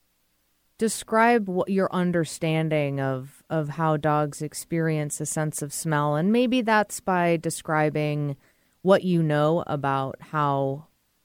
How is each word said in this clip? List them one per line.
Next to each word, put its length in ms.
describe 680
what 200
your 240
understanding 1080
of, 480
of 220
how 260
dogs 460
experience 800
a 60
sense 360
of 100
smell?" 420
And 160
maybe 300
that's 400
by 360
describing 1000
what 200
you 200
know 440
about 540
how 680